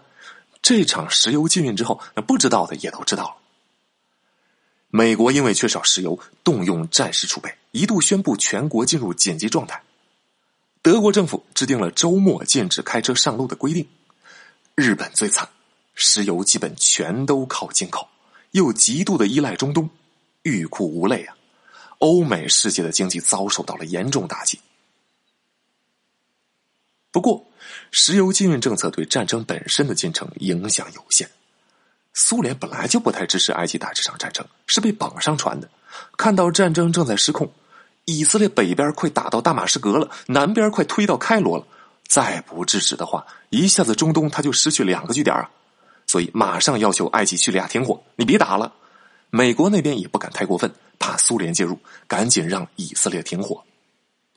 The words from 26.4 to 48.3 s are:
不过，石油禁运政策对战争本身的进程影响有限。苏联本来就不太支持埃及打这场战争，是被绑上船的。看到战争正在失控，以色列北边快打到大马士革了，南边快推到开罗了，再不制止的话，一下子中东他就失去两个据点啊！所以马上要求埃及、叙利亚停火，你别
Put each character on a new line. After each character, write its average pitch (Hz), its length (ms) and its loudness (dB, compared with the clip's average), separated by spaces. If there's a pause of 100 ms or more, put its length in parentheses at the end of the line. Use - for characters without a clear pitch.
不 180 100 2
过， 226 240 0 (460)
石 - 240 2
油 190 160 6
禁 196 180 4
运 139 120 2
政 120 120 0
策 90 160 -2
对 80 160 -4
战 107 220 -2
争 113 160 -2
本 - 240 -8
身 - 180 0
的 120 80 -4
进 82 200 -2
程 - 240 -8
影 92 320 -4
响 - 240 -2
有 - 160 -20
限。 - 200 0 (840)
苏 - 280 0
联 135 160 -2
本 - 120 -10
来 - 180 -8
就 240 140 2
不 - 100 0
太 - 140 -6
支 95 120 -2
持 - 140 2
埃 85 160 -2
及 - 100 -6
打 - 140 -8
这 - 100 -4
场 - 160 -6
战 - 140 -10
争， - 160 -10 (180)
是 - 140 0
被 208 140 2
绑 - 260 -6
上 151 180 0
船 - 220 -4
的。 - 100 -14 (480)
看 214 160 2
到 180 160 4
战 170 240 2
争 170 180 2
正 165 140 2
在 110 120 -2
失 - 160 0
控， - 180 -4 (540)
以 156 180 -2
色 - 160 4
列 208 80 4
北 196 260 0
边 147 200 0
快 - 160 -2
打 - 200 -2
到 113 120 0
大 165 120 2
马 101 120 -2
士 - 120 0
革 110 200 2
了， 156 120 0 (180)
南 143 260 2
边 214 180 2
快 180 140 0
推 - 200 0
到 170 120 0
开 220 240 2
罗 - 160 0
了， - 100 -10 (400)
再 - 360 2
不 85 200 -10
制 95 160 0
止 - 160 -2
的 85 100 -8
话， - 220 -6 (220)
一 156 180 2
下 196 160 4
子 113 100 2
中 160 200 2
东 156 160 2
他 147 120 -4
就 139 120 0
失 - 180 2
去 151 100 0
两 92 240 0
个 117 80 -6
据 139 80 -2
点 - 140 2
啊！ - 160 -4 (560)
所 - 140 2
以 87 120 -4
马 92 280 0
上 131 180 2
要 104 140 2
求 87 140 0
埃 104 180 2
及、 92 100 -2
叙 - 160 0
利 95 60 0
亚 92 100 -2
停 120 160 -2
火， - 180 -2 (140)
你 120 80 -2
别 127 140 4